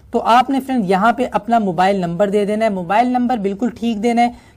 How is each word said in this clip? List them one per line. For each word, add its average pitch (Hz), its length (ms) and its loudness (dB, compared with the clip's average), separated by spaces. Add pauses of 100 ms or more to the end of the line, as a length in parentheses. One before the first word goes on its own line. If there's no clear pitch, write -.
(120)
तो 240 60 0
आपने 254 420 2
फ्रेंड 262 240 -2
यहाँ 190 280 2
पे 240 140 -2
अपना 233 340 0
मोबाइल 190 400 0
नंबर 170 300 -2
दे 208 160 0
देना 214 180 -2
है। 220 80 0
मोबाइल 190 360 0
नंबर 247 300 0
बिल्कुल 196 320 -4
ठीक 226 280 -4
देना 233 240 2
है, 240 120 0 (220)